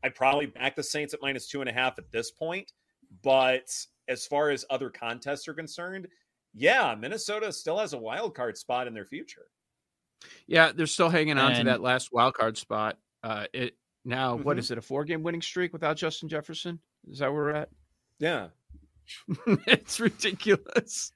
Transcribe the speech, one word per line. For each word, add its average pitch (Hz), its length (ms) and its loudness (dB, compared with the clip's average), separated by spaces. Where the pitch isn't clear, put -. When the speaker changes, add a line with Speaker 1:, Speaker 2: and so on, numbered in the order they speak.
Speaker 1:
I'd 135 120 -2
probably 139 320 2
back 131 280 -4
the 147 80 -6
Saints 147 300 -4
at - 80 -10
minus 139 260 -4
two 139 140 -6
and 131 80 -4
a 113 40 -6
half 127 240 0
at - 140 -20
this 117 200 -4
point. 175 420 -8
But 131 460 4
as 123 160 -4
far 147 240 2
as 139 200 -2
other 135 200 -2
contests 120 580 -6
are 160 60 -10
concerned, 175 540 -10
yeah, 151 460 4
Minnesota 208 540 -4
still 165 240 -4
has 202 160 -2
a 139 40 -6
wild 127 380 -6
card 120 220 -4
spot 123 300 -2
in 117 60 -10
their 104 120 -10
future. - 400 -14
Speaker 2:
Yeah, 160 260 6
they're 165 120 0
still 170 240 2
hanging 156 280 4
on 135 160 6
to 120 60 4
Speaker 3:
And 123 100 2
Speaker 2:
that 120 120 2
last 127 300 0
wild 123 220 6
card 110 240 0
spot. 107 400 -2
Uh, 107 300 -4
it 123 240 -4
now, 127 300 0
what 135 180 0
Speaker 1:
Mm-hmm. 127 60 0
Speaker 2:
is 120 120 -4
it? 117 60 -4
A 113 40 -8
four-game 151 420 -4
winning 170 180 -2
streak 180 320 -4
without 160 240 -2
Justin 160 320 -4
Jefferson? 160 500 -8
Is 135 80 -14
that 135 120 0
where 147 120 0
we're 147 80 0
at? 151 180 -4
Speaker 1:
Yeah. 147 300 0
Speaker 2:
<laughs> - 400 2
It's - 320 4
ridiculous. - 1160 0